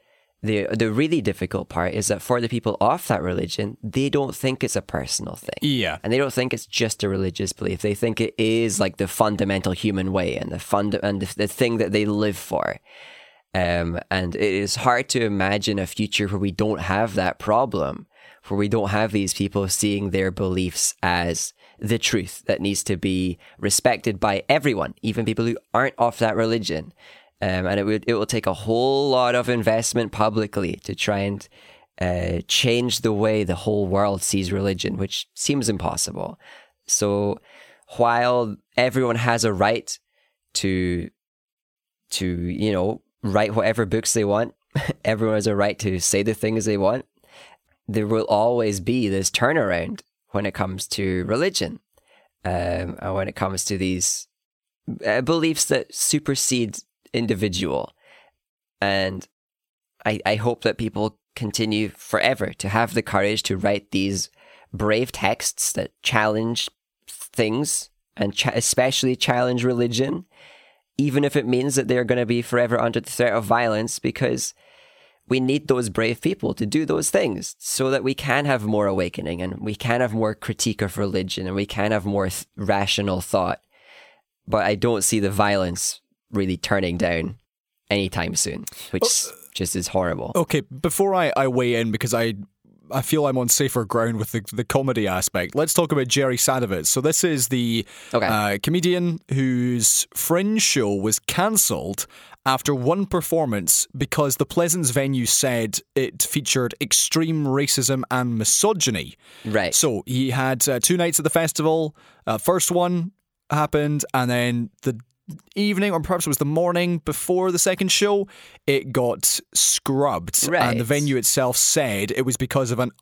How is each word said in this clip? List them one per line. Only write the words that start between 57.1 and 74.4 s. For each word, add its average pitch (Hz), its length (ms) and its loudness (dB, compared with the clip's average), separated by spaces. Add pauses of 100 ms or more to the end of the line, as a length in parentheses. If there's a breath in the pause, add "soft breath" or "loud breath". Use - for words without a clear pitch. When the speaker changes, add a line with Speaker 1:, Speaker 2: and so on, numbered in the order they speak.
Speaker 1:
individual. 95 800 -2 (880 soft breath)
And 95 480 -2 (800)
I, 110 200 0
I 104 100 2
hope 113 280 -2
that 110 140 0
people 107 420 -2 (160)
continue 107 540 -2
forever - 640 -2
to - 160 -6
have 113 240 2
the 117 80 0
courage 104 420 0
to 95 140 -2
write 101 340 -2
these 95 380 0 (440 soft breath)
brave 107 380 0
texts - 640 -2
that - 180 -4 (100)
challenge 110 680 0 (380)
things - 800 -2 (280)
and 101 160 -2
cha-, - 220 -2
especially 127 600 0
challenge 123 480 0
religion, 123 640 0 (720 loud breath)
even 143 260 2
if 143 120 0
it 131 120 0
means 127 280 0
that 127 120 2
they're 123 160 2
gonna 123 220 0
be 120 160 2
forever 120 380 2
under 117 200 0
the 113 100 -8
threat 120 240 2
of 113 120 0
violence, 113 540 0
because 123 540 -2 (720 soft breath)